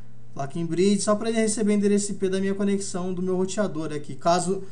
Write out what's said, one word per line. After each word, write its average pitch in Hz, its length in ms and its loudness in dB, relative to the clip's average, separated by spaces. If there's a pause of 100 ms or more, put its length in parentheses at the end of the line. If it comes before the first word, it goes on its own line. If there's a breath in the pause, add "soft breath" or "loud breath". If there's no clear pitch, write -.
(380 loud breath)
Placa 139 180 -6
em 170 80 -2
bridge, 190 380 4
só 208 140 2
pra 226 140 -2
ele 226 100 2
receber 214 340 2
endereço 202 380 2
I - 20 -4
P 190 140 0
da 190 100 0
minha 196 160 0
conexão 196 580 -2
do 175 80 -4
meu 185 160 0
roteador 170 560 -2
aqui. 139 220 -8
Caso, 175 580 2